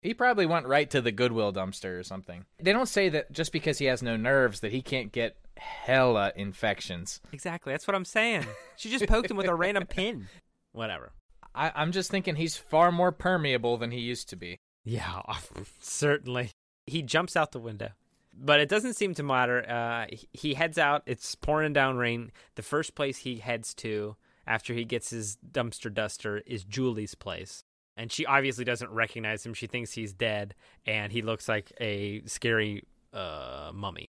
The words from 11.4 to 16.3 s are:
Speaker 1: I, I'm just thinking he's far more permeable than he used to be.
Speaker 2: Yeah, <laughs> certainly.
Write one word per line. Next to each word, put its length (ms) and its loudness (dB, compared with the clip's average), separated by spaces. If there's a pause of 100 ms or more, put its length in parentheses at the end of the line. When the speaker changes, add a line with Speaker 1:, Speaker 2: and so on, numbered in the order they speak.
Speaker 1:
I, 220 0
I'm 160 0
just 180 -2
thinking 280 -2
he's 180 0
far 380 6
more 180 4
permeable 640 2
than 160 -4
he 80 -6
used 300 -6
to 80 -12
be. 200 -10 (280)
Speaker 2:
Yeah, 360 -4 (300)
<laughs> 300 -16
certainly. 720 0 (340)